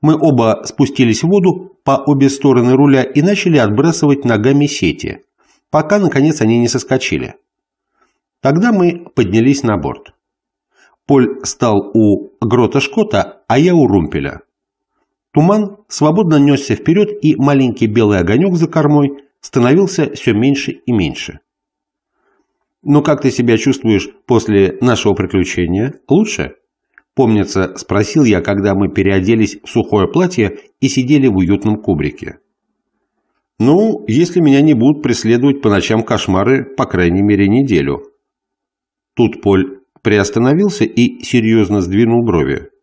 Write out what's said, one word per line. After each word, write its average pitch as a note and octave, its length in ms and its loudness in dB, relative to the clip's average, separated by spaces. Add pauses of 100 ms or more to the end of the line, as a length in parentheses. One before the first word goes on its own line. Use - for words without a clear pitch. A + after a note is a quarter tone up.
Мы D#3 180 2
оба B2 460 0
спустились A#2+ 580 -2
в D#3+ 40 0
воду F3+ 560 0
по C3+ 220 -2
обе C#3 240 2
стороны C3 440 2
руля C3+ 300 4
и C#3+ 180 -2
начали F3+ 360 0
отбрасывать C#3 680 0
ногами B2 400 2
сети, - 580 -6 (460)
пока, D#3 300 0
наконец, D#3 420 0
они A2+ 180 2
не A#2+ 80 2
соскочили. D#2 680 -4 (1040)
Тогда E3+ 300 0
мы F3 340 -2 (100)
поднялись A#2 460 0
на A2 160 -2
борт. - 380 -10 (880)
Поль B2+ 380 2
стал - 500 -2
у G#2 380 0 (100)
грота A#2+ 380 0
Шкота, - 680 -4
а A#2 120 2
я F3 160 2
у D3+ 100 4
румпеля. D#2 560 -2 (920)
Туман G3+ 440 0 (100)
свободно D#3+ 500 0
нёсся C#3 380 0
вперёд, G3+ 340 0 (120)
и D3+ 140 2
маленький C3 520 0
белый G#2 320 2
огонёк C3 360 0
за D#3+ 120 0
кормой D3 560 0 (160)
становился D3+ 720 0
всё - 200 -2
меньше C3+ 380 -2
и - 200 -8
меньше. E2+ 480 -4 (1400)
«Ну D3 200 2
как D3 180 0
ты C3+ 80 2
себя A#2+ 280 0
чувствуешь G#2+ 520 -2 (160)
после G2+ 560 0
нашего A2 320 0
приключения? F#2 800 -2 (160)
Лучше?» C3+ 460 0 (580)
Помнится, G2+ 640 0
спросил G#2 480 -2
я, G2+ 180 2
когда G2 320 -2
мы G2 160 0
переоделись G2 720 0
в - 60 -20
сухое G#2+ 380 0
платье E3+ 520 -2 (200)
и C3+ 80 0
сидели C3 400 2
в G#2 80 0
уютном G2 460 0
кубрике. - 580 -6 (1200)
«Ну, F3+ 480 2
если F3 320 0
меня C#3 220 4
не D#3 120 4
будут C#3+ 300 2
преследовать B2 580 0
по - 80 2
ночам G#2 340 0
кошмары, A2 720 -2
по - 100 -2
крайней F2 360 0
мере, G2+ 260 2
неделю». F#2+ 540 0 (1120)
Тут A2+ 280 0
Поль F#2+ 400 0 (200)
приостановился A#2+ 840 0
и - 360 -2
серьёзно A2 600 0
сдвинул A2+ 440 0
брови. D#2 440 -2 (140)